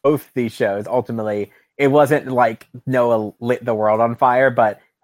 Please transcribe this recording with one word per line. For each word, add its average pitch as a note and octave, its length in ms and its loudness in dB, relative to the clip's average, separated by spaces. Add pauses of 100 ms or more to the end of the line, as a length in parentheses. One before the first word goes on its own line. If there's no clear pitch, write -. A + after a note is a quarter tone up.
both C#3+ 300 0
these A#2+ 180 -4
shows, G#2 360 -4
ultimately, G#2+ 640 -4 (260)
it C#3+ 100 2
wasn't C3+ 400 2
like B2 400 -2 (180)
Noah A#2+ 540 0
lit A#2+ 240 -4
the B2 100 -2
world G#2+ 280 0
on A#2 140 0
fire, B2+ 340 2
but A#2 320 0 (220)